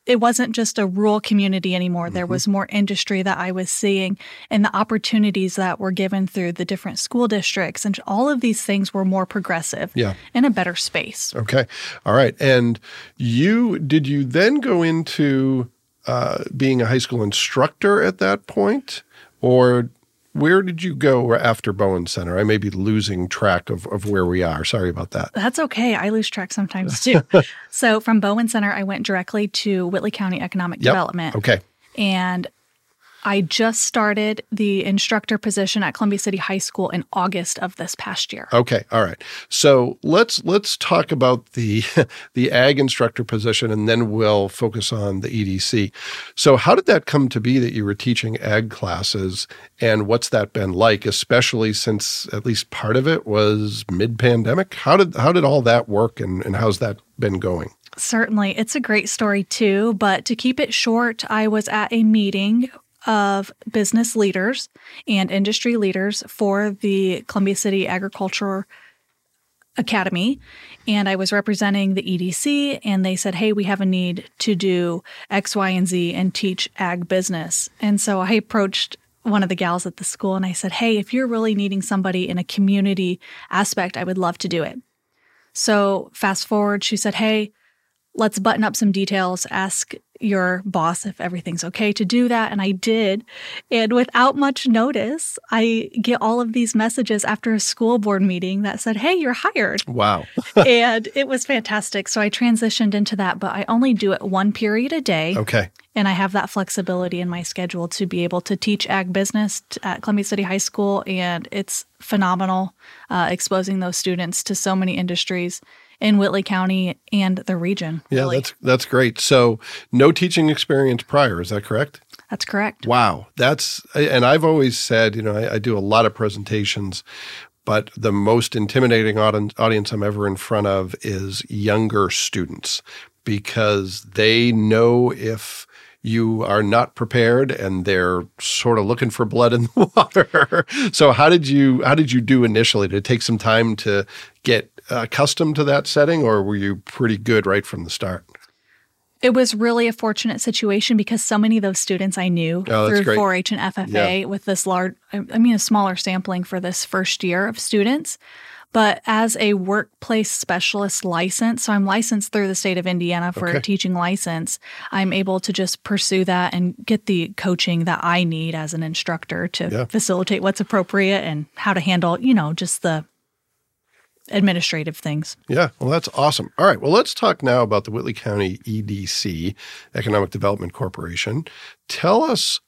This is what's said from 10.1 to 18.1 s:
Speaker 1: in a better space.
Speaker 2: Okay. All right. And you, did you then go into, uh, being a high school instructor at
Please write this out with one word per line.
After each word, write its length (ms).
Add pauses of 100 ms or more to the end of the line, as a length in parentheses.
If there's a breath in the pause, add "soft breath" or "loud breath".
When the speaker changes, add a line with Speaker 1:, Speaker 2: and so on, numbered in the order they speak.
Speaker 1:
in 100
a 60
better 260
space. 580
Speaker 2:
Okay. 320 (400 loud breath)
All 80
right. 240
And 400 (380 loud breath)
you, 640
did 260
you 180
then 360
go 240
into, 840 (380)
uh, 380 (120)
being 240
a 60
high 120
school 260
instructor 760
at 160